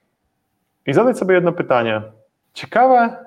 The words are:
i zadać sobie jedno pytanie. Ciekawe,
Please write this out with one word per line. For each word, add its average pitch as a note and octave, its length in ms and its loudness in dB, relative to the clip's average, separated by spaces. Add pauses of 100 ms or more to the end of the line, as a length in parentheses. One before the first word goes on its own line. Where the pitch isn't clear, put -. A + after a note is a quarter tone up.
(880)
i C#3 60 -2
zadać A3 260 2
sobie F#3 160 0
jedno F3 180 2
pytanie. A#2 500 -2 (520)
Ciekawe, A#3+ 640 0 (100)